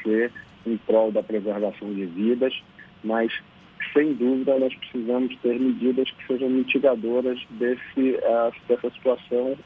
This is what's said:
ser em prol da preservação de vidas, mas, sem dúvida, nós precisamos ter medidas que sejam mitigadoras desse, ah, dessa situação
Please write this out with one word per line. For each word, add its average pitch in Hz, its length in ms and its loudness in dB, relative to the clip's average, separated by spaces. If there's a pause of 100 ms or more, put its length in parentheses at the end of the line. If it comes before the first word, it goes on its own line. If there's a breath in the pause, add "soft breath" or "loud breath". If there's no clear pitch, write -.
ser 113 280 0 (320 loud breath)
em 117 120 -2
prol 110 340 2
da 104 140 0
preservação 104 680 -4
de 98 140 -4
vidas, 120 480 0 (480 loud breath)
mas, 113 300 0 (600)
sem 147 220 4
dúvida, 131 460 2
nós 131 160 0
precisamos 123 640 -4
ter 120 200 0
medidas 127 500 0
que - 160 -14
sejam 131 240 -2
mitigadoras 127 920 2 (100)
desse, 123 720 0
ah, 117 300 2 (160)
dessa 120 220 0
situação 123 760 -2